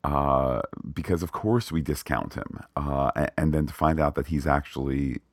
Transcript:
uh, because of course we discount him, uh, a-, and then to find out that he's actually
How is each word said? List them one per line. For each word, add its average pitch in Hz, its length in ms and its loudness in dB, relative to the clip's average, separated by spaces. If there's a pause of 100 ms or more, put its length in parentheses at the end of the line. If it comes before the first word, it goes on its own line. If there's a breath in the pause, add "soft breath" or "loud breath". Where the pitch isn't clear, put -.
uh, 69 600 2 (300)
because 80 300 0
of 85 100 -6
course 117 380 0
we 82 100 0
discount 67 540 -4
him, - 260 -8 (160)
uh, 69 380 0
a-, - 260 0
and 78 120 4
then 76 140 2
to - 80 -8
find 80 260 2
out 73 160 4
that 69 100 0
he's 76 200 -2
actually 67 760 0 (120)